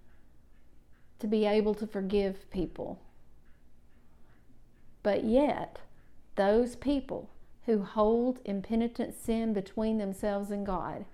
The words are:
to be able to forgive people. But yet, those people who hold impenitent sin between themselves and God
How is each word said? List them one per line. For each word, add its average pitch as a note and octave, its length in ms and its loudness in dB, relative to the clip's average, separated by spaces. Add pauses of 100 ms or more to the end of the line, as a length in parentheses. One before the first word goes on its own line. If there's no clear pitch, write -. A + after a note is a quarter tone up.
(1200)
to A3+ 80 -4
be G#3+ 180 4
able G#3 300 4
to G#3 120 -6
forgive G3 640 0
people. F3 480 -4 (2000)
But G3+ 220 2
yet, A#3+ 560 2 (560)
those A3 400 4
people - 520 -2 (380)
who G#3+ 160 4
hold A#3 640 2
impenitent A3+ 680 -2
sin A3+ 380 0
between A3 460 0
themselves G3+ 520 -2
and G3+ 140 -4
God F#3 500 -4